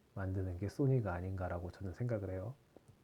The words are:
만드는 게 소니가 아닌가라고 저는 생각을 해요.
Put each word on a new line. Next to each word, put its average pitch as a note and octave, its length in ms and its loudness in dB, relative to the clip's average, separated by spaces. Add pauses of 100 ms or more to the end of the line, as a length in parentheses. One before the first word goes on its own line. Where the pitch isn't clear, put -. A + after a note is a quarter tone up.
(160)
만드는 F#2 420 0
게 G2+ 120 0
소니가 C3 440 4
아닌가라고 F2+ 560 -2
저는 F#2+ 240 -6
생각을 A2 360 0
해요. F#2+ 260 -4 (480)